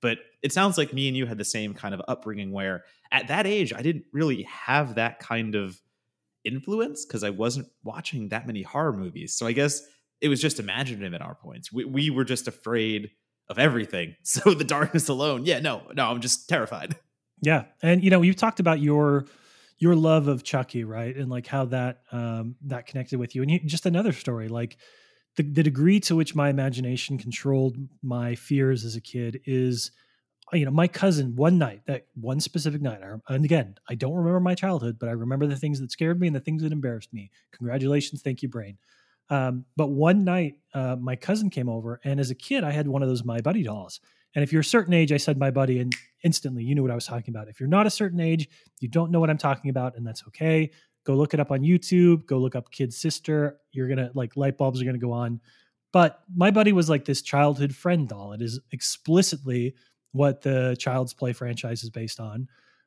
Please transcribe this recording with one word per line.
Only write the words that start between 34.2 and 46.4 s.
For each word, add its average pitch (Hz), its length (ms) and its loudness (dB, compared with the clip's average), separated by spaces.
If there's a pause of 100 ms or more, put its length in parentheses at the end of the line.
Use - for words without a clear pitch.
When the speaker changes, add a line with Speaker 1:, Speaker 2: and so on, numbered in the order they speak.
Speaker 2:
my 180 160 2
childhood, 135 440 -2
but 117 100 -4
I 117 40 -4
remember 131 340 -2
the 143 80 -2
things 143 240 -2
that 127 120 -8
scared 165 280 0
me 175 80 2
and 151 80 0
the 131 40 -2
things 156 240 -2
that 156 80 -2
embarrassed 127 420 -6
me. 101 180 -12 (200)
Congratulations. 139 720 -2
Thank 131 200 -4
you, 135 80 -6
brain. 101 280 -12 (520)
Um, 127 360 -2 (100)
but 151 120 2
one 156 360 4
night, 175 320 0 (180)
uh, 127 240 -2
my 127 180 -4
cousin 208 340 -2
came 123 200 -4
over, 113 340 -6
and 139 160 -2
as 127 100 -2
a 131 60 -6
kid, 269 280 -4
I 147 80 -2
had 147 160 -2
one 139 140 -2
of 131 80 0
those 123 140 -2
My 117 180 -4
Buddy 175 220 0
dolls. 107 360 -8 (360)
And 147 80 2
if 139 80 -2
you're 156 100 4
a 147 40 0
certain 185 280 4
age, 160 180 6
I 147 60 4
said 143 200 0
My 135 140 2
Buddy, 131 280 2
and 123 140 -2 (300)
instantly 131 400 0